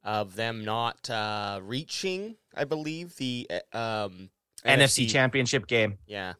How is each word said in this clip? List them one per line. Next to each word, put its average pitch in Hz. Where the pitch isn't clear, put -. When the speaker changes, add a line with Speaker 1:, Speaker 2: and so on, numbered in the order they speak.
Speaker 1:
of 104
them 113
not, 113
uh, 104
reaching, 185
I -
believe, 156
the, 123
uh, 110
um, 92
Speaker 2:
N 131
F 135
C 127
Speaker 1:
N -
F -
C. -
Speaker 2:
Championship 127
game. 107
Speaker 1:
Yeah. 95